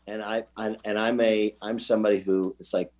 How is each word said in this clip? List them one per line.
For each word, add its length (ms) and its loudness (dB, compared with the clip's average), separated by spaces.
and 140 -8
I, 220 -2
I, 260 -4
and 160 -2
I'm 220 0
a, 400 2
I'm 180 -4
somebody 400 2
who, 400 0
it's 140 -12
like, 260 -2